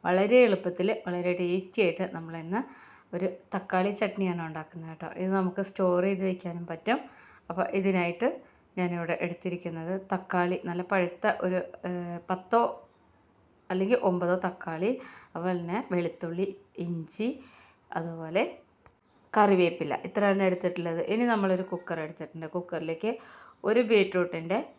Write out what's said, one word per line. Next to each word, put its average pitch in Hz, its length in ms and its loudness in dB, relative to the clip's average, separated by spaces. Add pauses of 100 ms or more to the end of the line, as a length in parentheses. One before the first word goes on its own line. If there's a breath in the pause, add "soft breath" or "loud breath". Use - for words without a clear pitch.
വളരെ 196 400 6
എളുപ്പത്തിൽ 190 420 0 (180)
വളരെ 175 340 -2
ടേസ്റ്റി 185 460 -2
ആയിട്ട് 170 200 0 (100)
നമ്മളിന്ന് 165 440 -6 (560 loud breath)
ഒരു 180 120 -2 (260)
തക്കാളി 190 460 0
ചട്നിയാണ് 185 480 -2
ഉണ്ടാക്കുന്നത് 160 440 -12
കേട്ടോ. 160 180 -10 (120)
ഇത് 185 180 0
നമുക്ക് 185 300 -2
സ്റ്റോർ 180 380 2
ചെയ്ത് 190 200 0
വയ്ക്കാനും 175 440 -4
പറ്റും. 214 280 0 (500 loud breath)
അപ്പോൾ 175 160 0 (140)
ഇതിനായിട്ട് 185 480 2 (520 loud breath)
ഞാനിവിടെ 170 460 0
എടുത്തിരിക്കുന്നത് 175 680 -6 (200)
തക്കാളി, 185 460 0 (100)
നല്ല 175 120 -4 (120)
പഴുത്ത 185 400 2 (120)
ഒരു, 185 140 2 (300)
ഏഹ്, 175 280 -6 (120)
പത്തോ 190 340 2 (1040)
അല്ലെങ്കിൽ 190 300 2 (100)
ഒമ്പതോ 180 380 2
തക്കാളി, 175 440 -2 (440 loud breath)
അതുപോലെ 175 240 -2
തന്നെ 175 340 -4
വെളുത്തുള്ളി, 175 540 -2 (400)
ഇഞ്ചി, 170 420 -4 (640 loud breath)
അതുപോലെ 165 520 -2 (880)
കറിവേപ്പില, 180 600 4 (160)
ഇത്രയാണ് 196 420 2
എടുത്തിട്ടുള്ളത്. 175 500 -2 (120)
ഇനി 233 200 2
നമ്മളൊരു 190 380 2
കുക്കർ 175 360 -6
എടുത്തിട്ടുണ്ട്. 160 400 -12 (100)
കുക്കറിലേക്ക് 170 560 -4 (500 loud breath)
ഒരു 226 280 4
ബീട്രൂട്ടിൻ്റെ 180 680 2 (200)